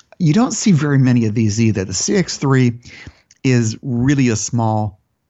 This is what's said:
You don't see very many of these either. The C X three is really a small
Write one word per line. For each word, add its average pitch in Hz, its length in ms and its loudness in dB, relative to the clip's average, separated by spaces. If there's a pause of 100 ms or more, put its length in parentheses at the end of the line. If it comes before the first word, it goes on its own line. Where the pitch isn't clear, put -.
(180)
You 156 140 2
don't 240 200 0
see 220 200 0
very 147 260 2
many 123 280 2
of 107 80 -2
these 110 260 0
either. 104 240 0
The 95 100 -8
C 208 220 -2
X - 200 -2
three 127 440 0 (640)
is 120 380 0
really 131 460 0
a 110 80 0
small 110 600 -4 (320)